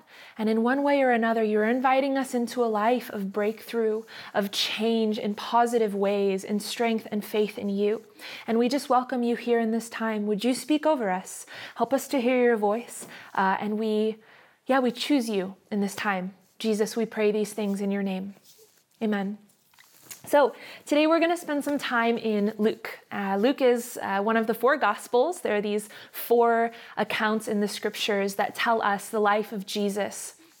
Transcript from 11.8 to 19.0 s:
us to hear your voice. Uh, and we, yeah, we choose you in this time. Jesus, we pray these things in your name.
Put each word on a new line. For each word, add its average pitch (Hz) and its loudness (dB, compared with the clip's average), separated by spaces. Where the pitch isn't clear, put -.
us - -2
to 285 2
hear 247 4
your 240 4
voice. 208 -2
Uh, 190 2
and 208 -2
we, 220 0
yeah, 262 4
we 247 2
choose 240 0
you 190 -2
in 214 -2
this 196 -2
time. 190 -4
Jesus, 220 0
we 226 0
pray 214 0
these 208 -2
things 202 -2
in 202 -2
your 196 -2
name. 196 -4